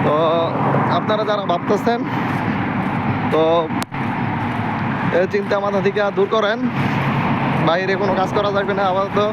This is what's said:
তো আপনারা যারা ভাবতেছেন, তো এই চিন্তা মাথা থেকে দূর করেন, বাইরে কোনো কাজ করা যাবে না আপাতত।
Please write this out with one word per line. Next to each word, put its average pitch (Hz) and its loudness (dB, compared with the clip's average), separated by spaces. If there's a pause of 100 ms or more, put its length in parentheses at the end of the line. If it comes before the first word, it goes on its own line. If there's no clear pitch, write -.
তো 147 2 (800)
আপনারা 214 0
যারা 208 0
ভাবতেছেন, 196 0 (1300)
তো 160 4 (1800)
এই 185 2
চিন্তা 202 0
মাথা 202 0
থেকে 196 2 (160)
দূর 196 2
করেন, 220 2 (1080)
বাইরে 175 2 (100)
কোনো 196 2
কাজ 190 0
করা 202 2
যাবে 196 0
না 202 2
আপাতত। 190 0 (140)